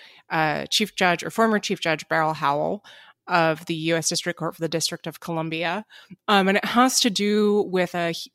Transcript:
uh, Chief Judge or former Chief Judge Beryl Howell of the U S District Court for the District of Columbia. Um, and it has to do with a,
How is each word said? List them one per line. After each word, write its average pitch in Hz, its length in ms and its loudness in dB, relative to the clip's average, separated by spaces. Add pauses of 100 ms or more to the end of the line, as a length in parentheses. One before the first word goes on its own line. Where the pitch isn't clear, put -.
(320)
uh, 151 360 0
Chief - 280 -2
Judge 175 280 2
or - 60 -6
former 220 300 2
Chief 202 220 -4
Judge 156 260 -2
Beryl 160 260 0
Howell 151 500 -2 (440)
of 160 380 2
the 170 100 -4
U 160 200 0
S 160 140 0
District 170 300 -4
Court 165 160 -6
for - 60 -10
the 165 80 -2
District 165 380 -4
of 156 120 -12
Columbia. 165 680 -4 (420)
Um, 196 200 4
and 196 100 2
it 214 80 -2
has 254 360 4
to 247 80 2
do 208 600 2
with 180 260 0
a, 170 180 -2 (220)